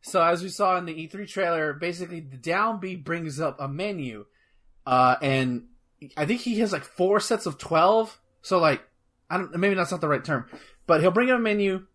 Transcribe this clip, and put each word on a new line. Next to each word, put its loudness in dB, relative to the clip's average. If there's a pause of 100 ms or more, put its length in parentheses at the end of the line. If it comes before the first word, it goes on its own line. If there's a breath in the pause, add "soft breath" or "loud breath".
So 0
as 2
we -8
saw 0
in -6
the -8
E -12
three -12
trailer, -2
basically -8
the -16
down -2
B -8
brings -8
up -4
a -6
menu, -8 (640)
uh, 6
and 0 (520)
I 0
think -2
he -2
has, 0
like, -6
four 2
sets -2
of -6
twelve. 2 (220)
So, 0
like, 4 (460)
I -4
don't, -6
maybe 2
that's 0
not -4
the -2
right 0
term, -2 (400 loud breath)
but 6
he'll 6
bring 2
up 4
a 0
menu 0 (100)